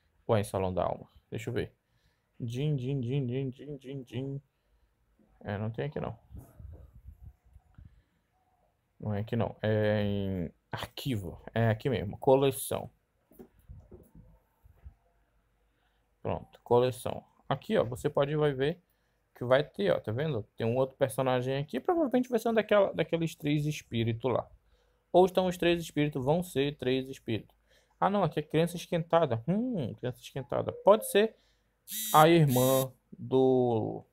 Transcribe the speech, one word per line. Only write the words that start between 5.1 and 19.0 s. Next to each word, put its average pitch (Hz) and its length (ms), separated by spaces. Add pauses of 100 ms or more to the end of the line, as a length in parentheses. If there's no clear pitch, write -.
É, 101 140
não 107 140
tem 131 140
aqui 147 140
não. 120 180 (2750)
Não 107 140
é 101 80
aqui 110 140
não. 110 260
É 107 420
em 98 480 (200)
arquivo. 95 680 (120)
É 113 160
aqui 110 200
mesmo. 98 280
Coleção. 135 720 (3250)
Pronto. - 420
Coleção. 120 600 (260)
Aqui, 190 280
ó. 139 80
Você 123 240
pode, 147 260
vai 151 180
ver 139 260 (560)